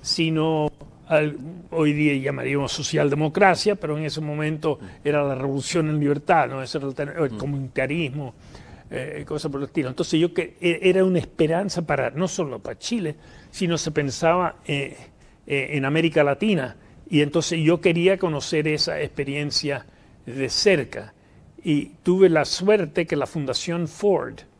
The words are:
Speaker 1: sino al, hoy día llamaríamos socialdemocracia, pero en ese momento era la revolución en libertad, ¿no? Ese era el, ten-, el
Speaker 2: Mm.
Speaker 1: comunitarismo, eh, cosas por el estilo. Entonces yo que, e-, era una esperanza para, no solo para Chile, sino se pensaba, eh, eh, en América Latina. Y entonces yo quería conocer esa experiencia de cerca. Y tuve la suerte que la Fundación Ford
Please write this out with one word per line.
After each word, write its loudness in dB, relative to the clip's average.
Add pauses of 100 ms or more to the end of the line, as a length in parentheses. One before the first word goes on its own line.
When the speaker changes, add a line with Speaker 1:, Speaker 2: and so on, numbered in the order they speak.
Speaker 1:
sino 0 (380)
al, 2 (360)
hoy 2
día 2
llamaríamos -2
socialdemocracia, 2
pero -6
en -6
ese -6
momento -4 (240)
era 2
la -2
revolución -2
en 0
libertad, 2
¿no? -6
Ese -8
era -6
el, -6
ten-, -6
el -2
Speaker 2:
Mm. -8
Speaker 1:
comunitarismo, -4 (540)
eh, -10
cosas -6
por -6
el -6
estilo. -2
Entonces 0
yo 2
que, -4
e-, 0 (100)
era 6
una 4
esperanza 0
para, 0
no -2
solo -4
para -10
Chile, -4 (340)
sino -2
se -4
pensaba, 2
eh, -4 (500)
eh, -2
en 0
América 2
Latina. 2 (320)
Y 4
entonces 0
yo 4
quería 4
conocer -2
esa -2
experiencia -4 (420)
de -4
cerca. 0 (520)
Y 2 (180)
tuve 6
la 4
suerte 0
que -2
la -2
Fundación -4
Ford 0 (260)